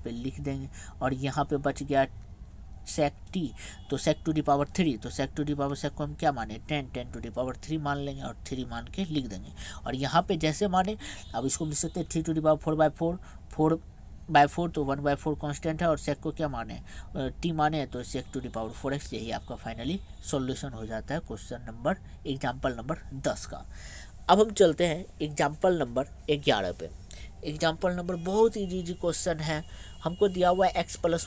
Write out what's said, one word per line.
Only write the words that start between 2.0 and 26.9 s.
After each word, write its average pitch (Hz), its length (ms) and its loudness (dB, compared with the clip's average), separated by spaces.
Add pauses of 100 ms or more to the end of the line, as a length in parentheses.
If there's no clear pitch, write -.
sec - 280 2 (180)
t, 190 60 0 (500)
तो 135 80 0
sec - 260 2
to 160 100 2
the 156 100 2
power 143 260 4
three, 160 320 2
तो 123 80 -6
sec - 260 -2
to 151 120 0
the 147 80 0
power 139 200 0
sec 139 180 -2
को 151 100 -4
हम 147 160 -6
क्या 151 120 4
माने, 113 260 -4 (100)
टेन, 143 260 0
टेन 123 180 -6
to 117 120 -8
the 113 100 -8
power 127 220 -2
three 160 240 -4
मान 143 180 0
लेंगे 139 240 -6
और 123 140 -8 (100)
थ्री 127 180 -4
मान 117 300 -6
के 196 100 -2
लिख 151 220 -2
देंगे। 98 260 -10 (340)
और 123 80 -2
यहाँ 139 340 4
पे 190 80 4
जैसे 156 320 4
माने, 185 280 4 (380)
अब 120 120 0
इसको 147 200 0
लिख 151 120 0
सकते - 220 0
हैं 151 80 -2
three 160 160 0
to 160 120 2
the 156 80 2
power 156 180 6
four 156 140 2
by 156 120 8 (100)
four, 170 160 2 (420)
four 160 220 6 (520)
by 147 160 10
four, 170 260 0
तो 151 120 0
वन 139 180 0
by 143 160 4
four 151 240 0
कांस्टेंट 156 400 -2
है 175 60 4
और 151 100 4
sec - 220 -2
को 156 120 -2
क्या 151 160 -2
माने, 117 260 -6
अ, - 540 -6 (160)
t 175 100 2
माने, 156 320 2
तो 123 180 -6
sec - 300 -6
to 131 100 -4
the 120 100 -6
power 113 180 -4 (100)
four 135 120 0
x, - 200 -6
यही 113 160 -6
आपका 113 340 -6
finally 117 340 -4 (320)
सॉल्यूशन 131 420 -2
हो 113 140 -8
जाता 110 280 -4
है 165 60 0
क्वेश्चन - 460 -10
नंबर, 120 300 -2 (300)
एग्जांपल 131 500 -2
नंबर 127 260 -4 (240)
दस - 200 -2
का। - 180 -10 (640)
अब 185 120 10
हम 220 120 6
चलते 175 340 6
हैं 170 180 0 (180)
एग्जांपल 156 560 2
नंबर 127 300 0 (220)
ग्यारह 123 420 4
पे। 82 180 -8 (540)